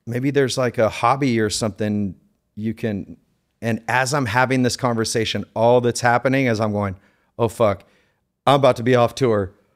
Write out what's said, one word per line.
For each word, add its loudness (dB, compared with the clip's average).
maybe -4
there's, 0
like, -2
a 4
hobby 0
or 0
something -4
you -6
can," -6
and -4
as 0
I'm -2
having 0
this 0
conversation, -2
all 4
that's -2
happening 2
is 0
I'm -2
going, -4
"Oh, 0
fuck, 0
I'm 6
about 4
to -8
be 2
off 2
tour. 0